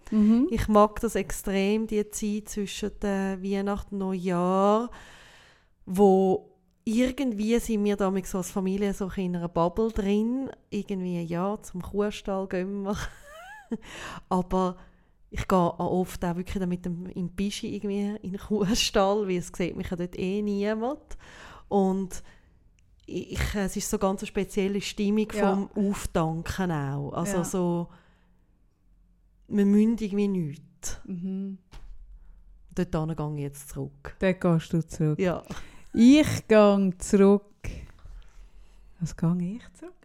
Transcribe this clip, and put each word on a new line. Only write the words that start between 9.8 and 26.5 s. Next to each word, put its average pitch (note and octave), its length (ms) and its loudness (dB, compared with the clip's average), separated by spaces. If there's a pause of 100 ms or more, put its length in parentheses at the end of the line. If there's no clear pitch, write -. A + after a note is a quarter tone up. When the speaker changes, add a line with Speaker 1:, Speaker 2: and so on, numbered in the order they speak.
Speaker 2:
drin. A3 580 0 (200)
Irgendwie, F#3 520 -4
ja, F3 400 -4
zum - 200 -12
Kuhstall G3+ 640 -4
gehen F#3+ 360 -4
wir. G3 140 -2 (720)
<laughs> - 80 -6 (520)
Aber F#3 480 0 (520)
ich - 180 -6
gehe F#3+ 100 4
auch F3 220 2
oft F3+ 460 -2
auch E3+ 100 -2
wirklich F3+ 240 -6
dann F#3 100 -2
mit F3+ 160 -4
dem, F3 220 -6
im F3+ 220 -6
Bischi G3 460 -6
irgendwie G3+ 460 -4
in F3+ 120 -8
den G3 80 -8
Kuhstall, G3+ 840 2
weil F#3 100 0
es E3+ 180 -6
sieht E3+ 200 -2
mich - 140 -8
ja F#3 80 -4
dort F3+ 220 -8
eh F#3+ 220 -2
niemand. G#3+ 760 -4 (520)
Und F#3+ 520 2 (840)
ich, - 280 -8
ich, - 220 -4
es F#3+ 220 -2
ist F#3+ 120 -6
so G#3+ 80 -2
ganz G3 240 0
eine G#3+ 60 -10
spezielle G3 540 -2
Stimmung G#3 520 0
Speaker 1:
Ja. G3+ 220 2
Speaker 2:
vom G3 140 -2 (200)
Auftanken E3+ 840 -2